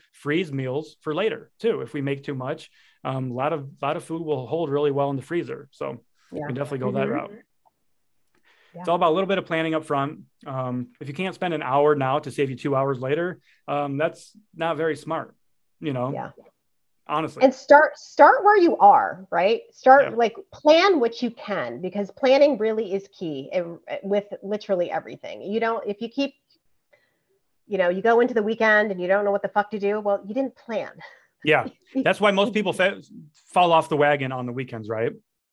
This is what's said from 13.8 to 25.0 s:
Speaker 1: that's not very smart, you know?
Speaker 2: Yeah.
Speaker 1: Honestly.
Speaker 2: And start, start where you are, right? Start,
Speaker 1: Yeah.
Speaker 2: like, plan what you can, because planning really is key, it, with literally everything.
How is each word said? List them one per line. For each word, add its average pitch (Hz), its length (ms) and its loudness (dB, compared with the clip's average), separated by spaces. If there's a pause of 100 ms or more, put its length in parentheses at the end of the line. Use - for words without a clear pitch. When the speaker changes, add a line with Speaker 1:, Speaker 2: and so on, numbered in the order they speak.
Speaker 1:
that's 170 320 -6 (260)
not 165 200 -4
very 156 200 -2
smart, 151 380 -8 (460)
you 156 120 -6
know? 127 200 -4
Speaker 2:
Yeah. 123 180 -10 (800)
Speaker 1:
Honestly. 151 340 -4
Speaker 2:
And 262 100 6
start, - 460 6
start 392 460 6
where 415 120 6
you 339 200 4
are, 170 560 4
right? 196 300 0 (100)
Start, 269 380 6
Speaker 1:
Yeah. 220 60 -8
Speaker 2:
like, 226 200 0 (160)
plan 330 480 4
what 233 200 -2
you 233 120 -2
can, 127 480 -6
because 185 320 -6
planning 277 460 4
really 220 360 -2
is 196 140 -4
key, 147 440 -10
it, 175 140 -2 (380)
with 202 220 -2 (180)
literally 196 460 -2
everything. 107 520 -10